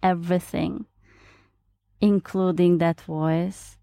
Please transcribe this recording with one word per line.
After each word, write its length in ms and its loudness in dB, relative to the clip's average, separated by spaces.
everything, 840 -2
including 800 2
that 240 0
voice. 800 -4